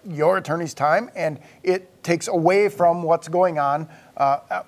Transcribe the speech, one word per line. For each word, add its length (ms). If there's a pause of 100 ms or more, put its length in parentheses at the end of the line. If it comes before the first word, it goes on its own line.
your 320
attorney's 380
time, 400
and 240 (240)
it 400
takes 240
away 420
from 320
what's 260
going 300
on, 320 (280)
uh, 200 (140)
uh, 160